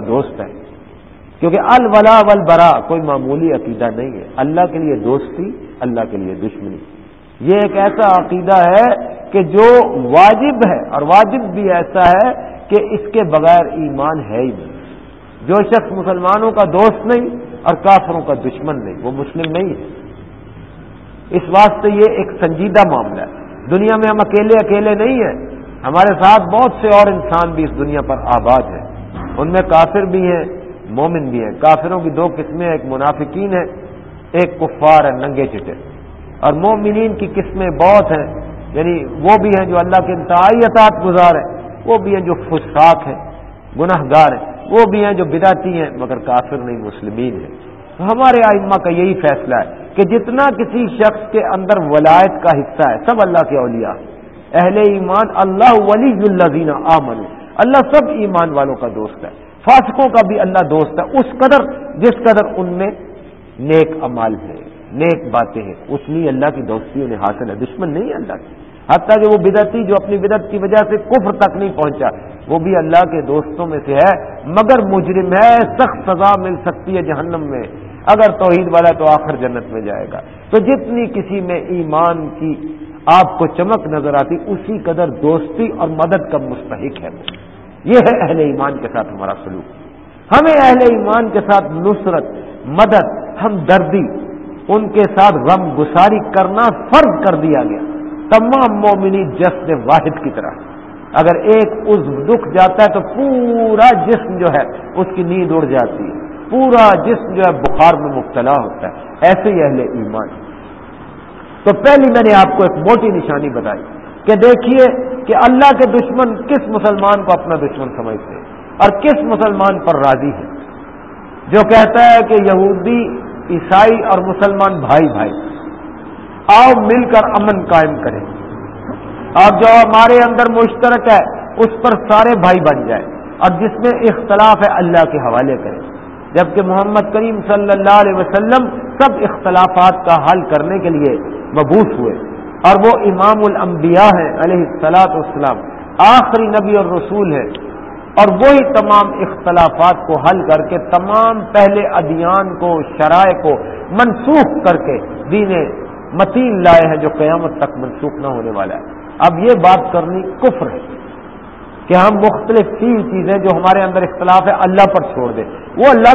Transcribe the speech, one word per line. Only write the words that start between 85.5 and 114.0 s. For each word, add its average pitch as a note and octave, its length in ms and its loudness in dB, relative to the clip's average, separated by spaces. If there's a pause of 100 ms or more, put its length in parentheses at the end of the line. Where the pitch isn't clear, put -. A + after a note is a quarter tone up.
اور E3 100 -4
مدد E3 440 -2
کا D#3 60 -4
مستحق B2 640 -10
ہے۔ E2 60 -12 (720)
یہ F3+ 100 0
ہے - 360 2
اہل E3 100 -2
ایمان C#3 380 -2
کے A#2 160 -10
ساتھ G#2+ 200 -6
ہمارا G2 180 -8 (120)
سلوک۔ F#2 280 -14 (600)
ہمیں D4 340 4
اہل B3+ 100 6 (120)
ایمان A3 400 0
کے G3+ 100 -2 (100)
ساتھ G3 220 2
نصرت، F3 520 -2 (420)
مدد، G3 400 2 (380)
ہمدردی، F#3 640 0 (600)
ان G#3+ 220 0
کے G#3+ 100 0
ساتھ G3 360 4
غم D#3 420 0
گساری F#3+ 420 2
کرنا G3 500 0
فرض A#3+ 600 0
کر F3 60 0
دیا D3+ 280 0
گیا، - 160 -4 (520)
تمام A#3 440 2
مومنی G3 500 0
جسد E3+ 440 -2
واحد D3 540 0
کی C#3 60 -4
طرح۔ F2 220 -10 (640)
اگر D#3+ 220 2
ایک G#3+ 360 2 (160)
عضو C#3+ 360 0
دکھ A3+ 260 0
جاتا F#3 340 4
ہے G#3 100 2
تو G3+ 60 -2
پورا A#3 1040 2
جسم G3+ 320 -2
جو F3 160 -2
ہے - 420 -4
اس F#3 200 -2
کی F#3 80 -4
نیند F3 280 -2
اڑ D#3+ 140 0
جاتی B2+ 380 -2
ہے، - 220 -12 (240)
پورا A#3 540 4
جسم G#3+ 300 -2
جو F#3 140 -2
ہے F3 40 2
بخار D#3 480 2
میں C#3+ 180 -6
مبتلا B2 460 -2
ہوتا - 240 -10
ہے۔ F2+ 60 -10 (280)
ایسے F#3+ 320 2
ہی E3 100 2
اہل C3+ 160 0
ایمان۔ A2 480 -6 (1400)
تو G3+ 100 2
پہلی C#4 360 4
میں A#3 180 2
نے G#3+ 60 6
آپ F#3+ 240 4
کو G3 60 2
ایک F3 80 2
موٹی A3 360 2
نشانی D3+ 420 -4
بتائی A2 320 -8 (440)